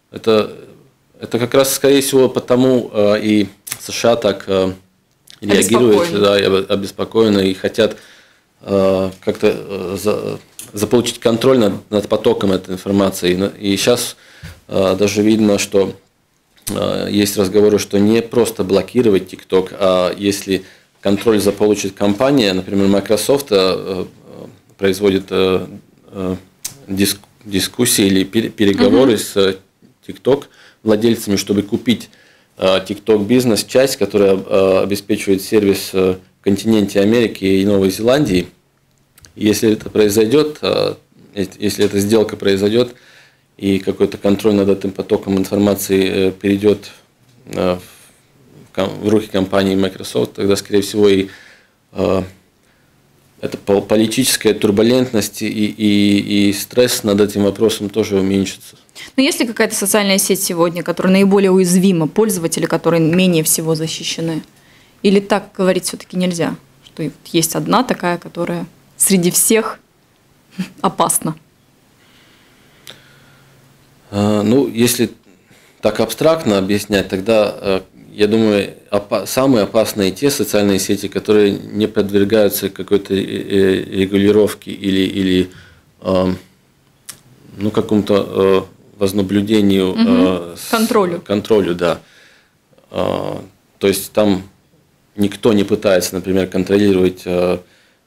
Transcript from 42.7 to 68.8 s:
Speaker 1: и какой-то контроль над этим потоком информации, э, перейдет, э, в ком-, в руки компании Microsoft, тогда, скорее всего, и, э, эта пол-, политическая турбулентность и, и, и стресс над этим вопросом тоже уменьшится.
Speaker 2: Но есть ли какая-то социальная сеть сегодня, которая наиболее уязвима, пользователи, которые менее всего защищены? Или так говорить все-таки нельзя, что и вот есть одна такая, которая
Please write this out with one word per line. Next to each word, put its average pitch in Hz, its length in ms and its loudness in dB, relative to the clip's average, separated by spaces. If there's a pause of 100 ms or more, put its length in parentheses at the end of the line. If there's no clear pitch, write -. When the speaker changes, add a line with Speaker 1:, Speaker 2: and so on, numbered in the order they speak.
Speaker 1:
и 98 220 0
какой-то 98 380 -2
контроль 101 380 0
над 98 140 2
этим 98 220 -2
потоком 98 460 -2
информации, 95 920 0
э, - 20 -2
перейдет, 101 580 0 (640)
э, 92 220 -2
в - 1000 -20
ком-, 101 260 -4
в 104 80 -2
руки 107 180 2
компании 98 480 0
Microsoft, 98 580 -4
тогда, 101 220 0
скорее 101 260 0
всего, 104 280 2
и, 98 180 2 (640)
э, 95 300 0 (1160)
эта - 160 -8
пол-, 101 260 0
политическая 110 720 0
турбулентность 113 880 0
и, 107 40 -2
и, 104 1040 0
и 98 40 0
стресс - 500 0
над 101 180 2
этим 101 220 0
вопросом 101 460 0
тоже 104 280 -2
уменьшится. 95 600 -2 (380)
Speaker 2:
Но 262 80 0
есть 359 160 0
ли 269 60 -2
какая-то 220 300 -2
социальная 196 420 0
сеть 190 240 -2
сегодня, 170 400 -2
которая 180 320 0
наиболее 196 380 4
уязвима, 180 560 4
пользователи, 175 580 -2
которые 165 360 0
менее 170 420 2
всего 160 320 -2
защищены? 160 640 -6 (640)
Или 196 160 4
так 202 360 -2
говорить 185 300 0
все-таки - 320 -10
нельзя, 165 380 -2 (280)
что - 200 -12
и 147 60 -4
вот - 220 -16
есть 165 240 0
одна 180 280 0
такая, 175 340 -4
которая 170 480 -8 (320)